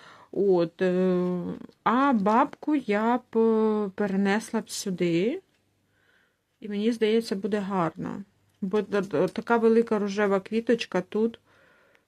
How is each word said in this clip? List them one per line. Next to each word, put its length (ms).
От, 500
е, 640
а 300
бабку 640
я 420
б, 200
е, 580
перенесла 680
б 80
сюди. 720
І 100
мені 220
здається, 440
буде 240
гарно. 640
Бо 200
т-, 200
т-, 260
така 300
велика 420
рожева 400
квіточка 600
тут. 380